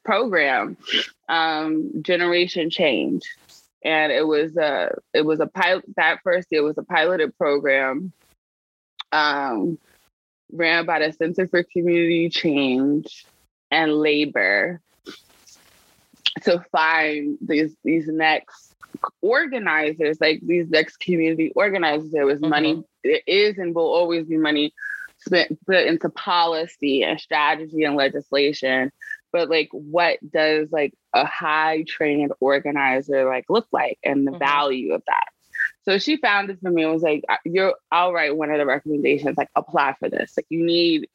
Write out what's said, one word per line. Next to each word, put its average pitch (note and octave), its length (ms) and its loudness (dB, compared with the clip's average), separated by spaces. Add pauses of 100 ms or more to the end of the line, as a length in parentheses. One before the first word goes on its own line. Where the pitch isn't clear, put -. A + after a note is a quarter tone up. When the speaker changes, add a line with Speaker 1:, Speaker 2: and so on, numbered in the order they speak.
Speaker 1:
program, F3 760 0 (500)
um, D#3 640 -2 (100)
Generation F3 680 0
Change. C#3 600 0 (540)
And D#3 260 0
it D3 160 2
was D#3 300 0
a, C#3+ 380 0 (180)
it D3+ 140 2
was D#3 140 0
a D3 60 0
pilot, F#3 380 0 (120)
that E3 280 2
first F3+ 260 -2
year D3+ 120 2
was D3+ 160 -2
a - 40 -6
piloted E3 540 0
program, C#3+ 760 0 (1000)
um, C#3+ 640 0 (760)
ran E3 360 0
by D#3+ 200 0
the D#3 60 -4
Center E3+ 340 -2
for F3 160 2
Community E3+ 680 0
Change C#3+ 960 0 (440)
and D#3 260 2
Labor D3 840 0 (1600)
to F3 280 0
find D#3 680 0
these, D#3 420 -2
these D#3+ 240 -2
next D#3 640 -2 (480)
organizers, E3 1000 0
like, D#3 220 2
these E3+ 280 0
next D#3 280 2
community D#3+ 560 0
organizers. E3 560 0
There D3+ 140 2
was C#3+ 160 2
Speaker 2:
Mm-hmm. D#3 80 0
Speaker 1:
money, D#3 360 0 (180)
there C#3+ 240 2
is G3+ 320 2
and F3 160 -4
will E3 180 2
always E3+ 340 0
be D#3+ 120 -2
money D3+ 340 0 (460)
spent, F3 480 -2
put F#3 200 4
into E3 220 0
policy E3 920 -2
and A#2+ 180 -2
strategy D#3 640 -2
and D3 120 0
legislation. C#3 960 0 (420)
But, E3+ 180 0
like, D#3 220 2
what D#3 460 0 (140)
does, D#3 380 2
like, D3 240 -2 (180)
a C3+ 140 4
high D#3 640 0
trained D3 520 -2
organizer, C#3 840 0
like, C3 220 -4
look A3 240 0
like, C3 320 -2
and C#3 220 0
the C3+ 60 -4
Speaker 2:
Mm-hmm. C3+ 60 -12
Speaker 1:
value C#3 560 0
of - 140 -4
that? - 180 2 (580)
So G3 140 2
she D4+ 180 0
found G3+ 340 0
it F#3 120 -14
for F#3 80 -2
me E3 140 2
and D#3 80 2
was D#3+ 100 0
like, D3+ 260 0
"Uh, - 160 2
you're, F#3+ 300 0 (180)
I'll F3+ 200 2
write D3+ 240 0
one D3+ 140 -2
of D3+ 80 0
the D3 80 0
recommendations, C#3+ 680 0
like, C#3+ 200 -4
apply C#3 420 0
for - 100 -4
this. - 280 -6
Like, - 120 -4
you E3 160 -2
need, E3+ 500 0